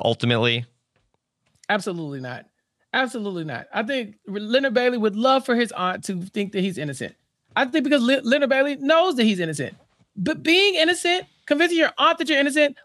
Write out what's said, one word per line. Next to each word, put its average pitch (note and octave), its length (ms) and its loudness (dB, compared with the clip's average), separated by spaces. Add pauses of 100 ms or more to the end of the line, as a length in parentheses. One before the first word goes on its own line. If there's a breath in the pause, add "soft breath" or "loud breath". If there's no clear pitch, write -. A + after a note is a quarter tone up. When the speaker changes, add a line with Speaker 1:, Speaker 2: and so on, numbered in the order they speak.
Speaker 1:
ultimately? A#2+ 640 0 (1040)
Speaker 2:
Absolutely E3+ 520 -4
not. B2 240 -12 (460)
Absolutely G#3+ 520 -4
not. C3+ 300 -10
I A3+ 100 -2
think A#3 320 -6 (120)
Leonard A3 460 -2
Bailey B3 240 2
would G#3+ 180 0
love C4 300 2
for A#3+ 100 0
his A#3 180 0
aunt F3+ 320 -4
to F#3 180 -6
think G3+ 300 -6
that G3 80 -2
he's F#3 180 -4
innocent. C3+ 340 -8 (440)
I B3+ 80 2
think C4 180 0
because C#4 180 2
Le-, B3+ 220 2
Leonard C4+ 260 2
Bailey C#4 280 2
knows E4 380 4
that A#3+ 80 2
he's G#3 160 2
innocent. D3 360 -6 (420)
But D4 260 -4
being F#4 320 4
innocent, F4 500 0 (200)
convincing E4+ 320 2
your D#4 200 2
aunt D#4+ 220 2
that D4 100 -4
you're D4+ 100 2
innocent, C#4+ 460 2